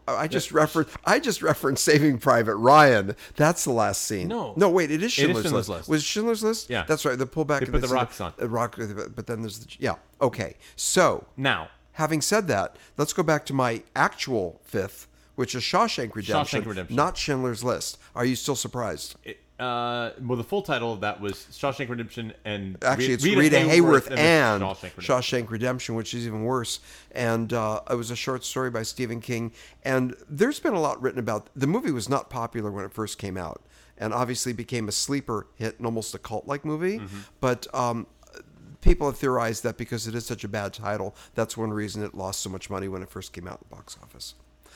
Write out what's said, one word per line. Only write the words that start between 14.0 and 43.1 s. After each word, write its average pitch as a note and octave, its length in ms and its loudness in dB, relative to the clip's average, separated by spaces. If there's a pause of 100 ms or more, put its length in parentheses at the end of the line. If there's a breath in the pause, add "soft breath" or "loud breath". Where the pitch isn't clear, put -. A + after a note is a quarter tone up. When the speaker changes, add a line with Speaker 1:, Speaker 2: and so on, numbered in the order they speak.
Speaker 1:
fifth, - 420 -6 (300 soft breath)
which B2 180 -2
is B2 80 -4
Shawshank F3+ 540 0
Redemption, A2 460 0
Speaker 2:
Shawshank - 40 -8
Redemption. F#2+ 300 -6
Speaker 1:
not E3 200 2
Schindler's B2+ 460 -2
List. A#2 360 -2 (180 soft breath)
Are A#2+ 80 0
you B2+ 100 2
still C3 220 -2
surprised? G#2+ 680 -6
Speaker 2:
It, - 160 -16 (220)
uh, A#2+ 520 -4 (100)
well, B2 160 0
the A2+ 60 -4
full G3+ 180 -2
title A#2+ 280 -2
of G2+ 120 -6
that G#2 180 -2
was G2+ 140 -4 (180)
Shawshank C#3 380 -4
Redemption A#2 420 -8 (140)
and G2 360 -6
Speaker 1:
Actually, C3 260 2
Speaker 2:
Re-, C3 60 2
Speaker 1:
it's B2 100 0
Speaker 2:
Rita G3 160 4
Speaker 1:
Rita D3 160 8
Speaker 2:
Hayworth - 120 4
Speaker 1:
Hayworth D#3+ 440 8
Speaker 2:
and C3+ 60 0
Speaker 1:
and D3 440 6
Speaker 2:
Shawshank F#2+ 200 -4 (140)
Redemption. F2+ 60 -12 (420)
Speaker 1:
Shawshank G#2+ 60 -10
Redemption, A#2+ 460 -2
which A2+ 180 -6
is A#2+ 120 -4
even A2 180 -4
worse. B2 360 -2 (320 loud breath)
And, A#2 400 0
uh, A2 380 -2
it C3 40 0
was A#2 160 -4
a A#2+ 60 -8
short B2+ 260 -4
story B2+ 280 -4
by A#2 140 -4
Stephen A#2 360 -6
King. A#2 320 -4 (300 loud breath)
And B2+ 320 0 (160)
there's G3+ 300 0
been D4+ 120 0
a F#3 80 0
lot C#3 220 -2
written B2+ 180 -2
about, G#2+ 340 -4
the C3+ 120 0
movie A3 240 0
was A#2+ 180 -4
not C3+ 220 -2
popular A#2 400 -6
when G2 160 -8
it G2 80 -14
first A2 240 -6
came F#2+ 180 -8
out, F#2 240 -8 (380 soft breath)
and G#2+ 160 -4
obviously B2 400 -2
became A2+ 340 -6
a G#2 40 -6
sleeper C3+ 540 -2 (100)
hit A2 200 -6
and A#2 80 -8
almost A2+ 300 -4
a A2 40 -10
cult-like C#3 460 -8
movie. D#3+ 340 -4
Speaker 2:
Mm-hmm. G2+ 200 -12 (240 loud breath)
Speaker 1:
But, B2 320 0
um, A#2+ 320 -2 (720)
people - 280 8
have B2 100 -2
theorized A#2+ 460 0
that A2+ 120 -4
because A2+ 300 -6
it A2+ 80 -6
is A#2 100 -6
such A2+ 180 -8
a G#2+ 60 -8
bad G2+ 240 -6
title, G#2 420 -6 (200 loud breath)
that's A2+ 240 -2
one A2 120 -4
reason G#2 320 -6
it G#2 120 -8
lost F#2+ 260 -6
so - 80 -6
much F#2+ 220 -10
money G2 180 -4
when F#2 140 -8
it F#2+ 80 -14